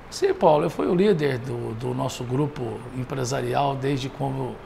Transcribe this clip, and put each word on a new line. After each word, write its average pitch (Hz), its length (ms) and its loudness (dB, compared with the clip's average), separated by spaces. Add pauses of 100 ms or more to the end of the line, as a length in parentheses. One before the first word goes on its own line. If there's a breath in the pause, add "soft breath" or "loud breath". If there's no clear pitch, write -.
Sim, 381 240 2
Paulo, 156 300 6
eu 170 60 0
fui - 180 0
o 202 80 2
líder 160 440 4
do, 120 340 -6
do 123 200 -4
nosso 131 300 -4
grupo 123 560 -2 (180)
empresarial 131 800 0
desde 135 320 0
quando 135 480 -4 (100)